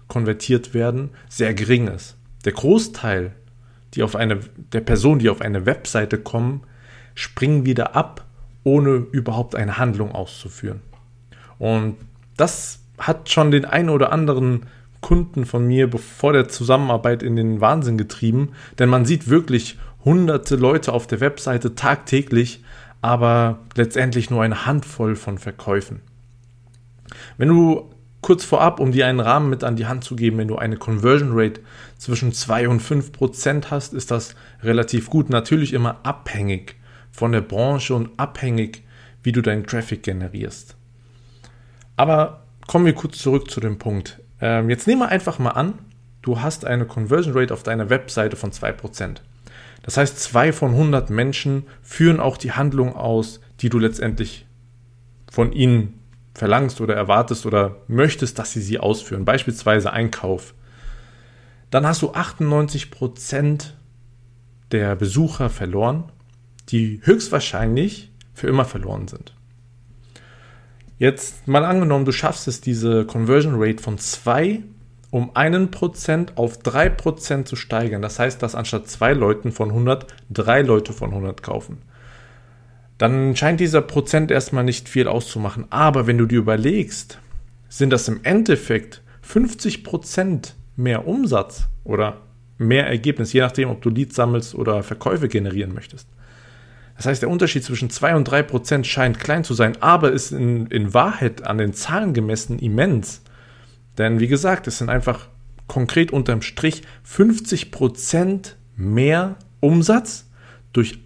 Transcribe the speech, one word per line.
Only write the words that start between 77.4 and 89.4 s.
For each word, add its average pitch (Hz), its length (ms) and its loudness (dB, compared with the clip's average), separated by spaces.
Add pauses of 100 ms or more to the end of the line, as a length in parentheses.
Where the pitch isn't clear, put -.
zu 127 80 -10
steigern. 113 440 -4
Das 107 200 -6
heißt, 127 200 -2
dass 113 140 -4
anstatt 113 340 -6
zwei - 240 2
Leuten 107 380 2
von 107 220 -4
hundert 123 340 0 (240)
drei 113 320 2
Leute 113 300 2
von 107 200 -6
hundert 98 300 -6
kaufen. - 360 -8 (1200)
Dann 131 380 2
scheint 160 240 2
dieser 160 240 4
Prozent 151 480 0
erstmal 127 320 0
nicht 123 260 -2
viel 127 200 2
auszumachen. 110 600 -4
Aber 139 360 4
wenn 120 100 4
du 117 100 4
dir 117 120 2
überlegst, 113 800 -2 (500)
sind 135 220 0
das 123 160 2
im 110 160 -4
Endeffekt 165 800 0 (180)
fünfzig - 640 -2